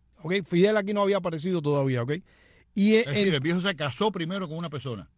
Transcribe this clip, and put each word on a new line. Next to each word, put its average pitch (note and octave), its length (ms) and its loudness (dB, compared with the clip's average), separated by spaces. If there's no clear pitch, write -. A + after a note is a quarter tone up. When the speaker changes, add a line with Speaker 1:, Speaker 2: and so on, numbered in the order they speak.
Speaker 1:
¿Ok? E3 120 -4
Fidel G3 300 4
aquí G3+ 160 -2
no G#3 100 0
había G3+ 160 2
aparecido F3 440 -4
todavía, C3+ 400 0
¿ok? B2 100 -4
Y G#3 200 4
Speaker 2:
Es A3+ 120 4
Speaker 1:
en - 80 -6
Speaker 2:
decir, G3 200 2
el C#3+ 60 0
viejo E3+ 200 0
se F#3+ 160 -2
casó D3+ 360 -2
primero F3+ 360 -6
con D3+ 80 -10
una E3+ 140 -8
persona. B2 480 -10